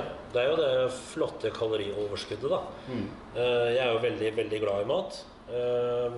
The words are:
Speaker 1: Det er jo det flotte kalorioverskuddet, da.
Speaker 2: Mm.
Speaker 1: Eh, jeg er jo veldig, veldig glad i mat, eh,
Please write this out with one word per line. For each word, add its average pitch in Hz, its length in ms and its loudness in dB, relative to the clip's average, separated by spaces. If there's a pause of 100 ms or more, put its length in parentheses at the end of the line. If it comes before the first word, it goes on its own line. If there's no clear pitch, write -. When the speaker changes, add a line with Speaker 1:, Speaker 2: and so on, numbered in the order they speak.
(340)
Speaker 1:
Det 120 80 4
er 131 80 4
jo 160 80 4
det 131 340 4
flotte - 600 -2
kalorioverskuddet, 104 1000 -2
da. 185 100 2 (280)
Speaker 2:
Mm. 120 180 -2 (300)
Speaker 1:
Eh, 120 360 4
jeg 127 140 4
er 120 80 4
jo 113 100 2
veldig, 110 320 0
veldig 107 260 0
glad 101 200 2
i 110 80 -2
mat, 190 300 -2 (260)
eh, 120 640 0 (100)